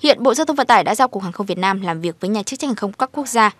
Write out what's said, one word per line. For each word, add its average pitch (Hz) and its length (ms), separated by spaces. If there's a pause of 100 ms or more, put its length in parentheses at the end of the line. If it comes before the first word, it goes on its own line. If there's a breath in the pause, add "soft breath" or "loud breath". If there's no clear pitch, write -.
Hiện 285 220
Bộ 262 120
Giao 311 100
thông 302 120
Vận 254 100
tải 214 180
đã 202 100
giao 254 140
Cục 190 140
Hàng 180 100
không 202 140
Việt 180 120
Nam 190 220
làm 165 200
việc 170 200
với 185 100
nhà 214 120
chức 269 160
trách 294 100
hàng 240 80
không 202 160
các - 200
quốc 277 160
gia 220 300